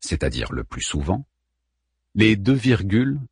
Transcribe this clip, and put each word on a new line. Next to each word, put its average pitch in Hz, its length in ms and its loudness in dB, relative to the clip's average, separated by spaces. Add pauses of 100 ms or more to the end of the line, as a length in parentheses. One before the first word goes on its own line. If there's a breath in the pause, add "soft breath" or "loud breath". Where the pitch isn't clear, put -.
c'est-à-dire 67 500 -4
le 58 140 -6
plus - 180 -12
souvent, 87 440 -4 (880)
les 110 220 6
deux 101 180 2
virgules 123 640 2 (120)